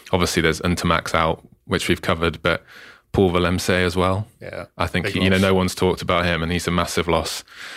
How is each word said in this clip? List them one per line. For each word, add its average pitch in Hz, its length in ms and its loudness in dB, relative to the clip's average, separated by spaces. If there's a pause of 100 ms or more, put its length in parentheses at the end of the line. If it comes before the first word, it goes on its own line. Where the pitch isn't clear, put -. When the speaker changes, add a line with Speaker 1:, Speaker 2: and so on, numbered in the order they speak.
(120)
Speaker 1:
Obviously, 87 300 0
there's 80 200 2
Ntamack's 85 540 0
out, 82 320 -2 (180)
which - 220 -2
we've 87 140 0
covered, 85 400 -2
but 85 220 0 (480)
Paul 95 200 4
Valemse 87 380 0
as 90 260 2
well. 95 320 0 (140)
Speaker 2:
Yeah, 92 240 -12 (120)
Speaker 1:
I 87 100 -2
think, 92 180 -2
Speaker 2:
big 98 100 -4
Speaker 1:
you 95 140 2
know, 95 80 4
Speaker 2:
loss. 92 40 2
Speaker 1:
no 95 120 4
one's 92 220 0
talked 90 260 0
about 87 240 0
him, 82 180 0
and 82 80 -2
he's 87 160 -2
a 85 40 0
massive 85 360 0
loss. 82 360 -2 (340)